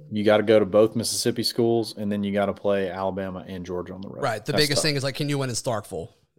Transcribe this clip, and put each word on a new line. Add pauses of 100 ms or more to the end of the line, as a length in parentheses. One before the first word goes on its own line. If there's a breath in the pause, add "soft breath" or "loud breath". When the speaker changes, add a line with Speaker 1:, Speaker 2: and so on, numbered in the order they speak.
(120)
Speaker 1:
you
gotta
go
to
both
Mississippi
schools,
and
then
you
gotta
play
Alabama
and
Georgia
on
the
road.
Speaker 2:
Right.
The
Speaker 1:
That's
Speaker 2:
biggest
Speaker 1:
tough.
Speaker 2:
thing
is,
like,
can
you
win
in
Starkville? (300)